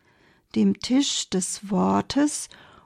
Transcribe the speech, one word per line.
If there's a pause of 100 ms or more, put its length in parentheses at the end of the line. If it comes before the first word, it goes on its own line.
(560)
dem
Tisch
des
Wortes (360)